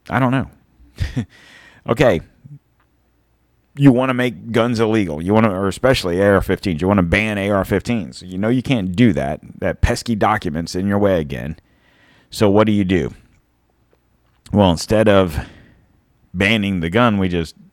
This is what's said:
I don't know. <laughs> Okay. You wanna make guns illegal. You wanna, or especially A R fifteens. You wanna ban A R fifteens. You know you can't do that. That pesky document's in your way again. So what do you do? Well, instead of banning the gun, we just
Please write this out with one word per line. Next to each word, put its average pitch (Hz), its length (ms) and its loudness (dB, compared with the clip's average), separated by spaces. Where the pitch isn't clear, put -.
I 107 80 -2
don't 127 140 0
know. 131 180 -4
<laughs> 110 100 -6
Okay. 117 320 2
You 139 160 6
wanna 127 200 0
make 123 400 -4
guns 117 260 0
illegal. 107 440 0
You 90 100 -2
wanna, 110 180 2
or 95 180 -4
especially 92 520 0
A 101 140 4
R 92 80 2
fifteens. 87 400 -4
You 92 60 0
wanna 101 140 4
ban 101 360 -2
A 98 120 -2
R 98 140 0
fifteens. 98 580 -4
You 92 140 -14
know 101 120 -2
you 123 140 0
can't 98 320 -4
do 107 200 4
that. 71 260 -4
That 82 200 -4
pesky - 340 -2
document's 92 600 -2
in 92 120 -4
your 101 120 0
way 98 200 2
again. 67 380 -8
So 107 220 0
what 104 160 4
do 107 60 0
you 101 120 0
do? 87 300 -2
Well, 98 180 4
instead 104 380 0
of 90 380 2
banning 98 460 0
the 82 100 -4
gun, 113 260 2
we 95 120 0
just 87 260 -4